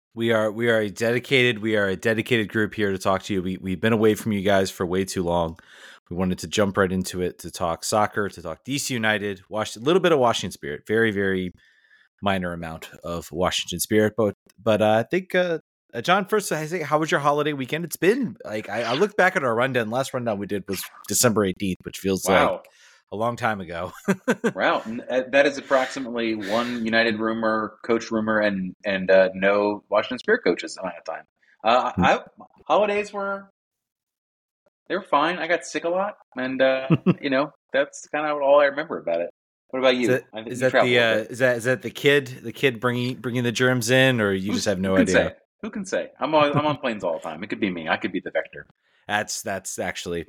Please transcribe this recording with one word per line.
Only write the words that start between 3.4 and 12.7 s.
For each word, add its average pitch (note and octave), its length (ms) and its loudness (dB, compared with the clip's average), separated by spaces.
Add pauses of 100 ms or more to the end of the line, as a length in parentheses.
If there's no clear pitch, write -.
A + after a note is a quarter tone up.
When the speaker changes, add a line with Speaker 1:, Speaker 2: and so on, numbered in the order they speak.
Speaker 1:
We, F#2 140 -4
we've F#2 240 -6
been A2+ 140 2
away A2 200 4
from A2+ 160 -4
you G2+ 120 -2
guys F#2+ 280 2
for - 160 -4
way F#2 180 0
too F#2+ 200 -4
long. E2+ 340 -2 (500)
We F2 60 -10
wanted F2+ 260 -2
to F2+ 60 -10
jump G2 300 0
right F#2+ 160 2
into F#2 280 -4
it F2 200 -4
to E2+ 100 -12
talk E2+ 320 -4
soccer, G#2+ 460 0
to F2 120 -14
talk D#2+ 240 -12
D C3+ 140 -6
C C3 160 -6
United, G#2 540 -2
Wash-, G#2 260 -6
a G#2+ 60 -16
little E3 200 2
bit E3+ 120 4
of C#3+ 80 4
Washington A2 320 0
Spirit, D2 340 -10
very, A2+ 240 2
very F#2+ 400 0 (720)
minor F#2+ 300 -2
amount E2 380 -10 (120)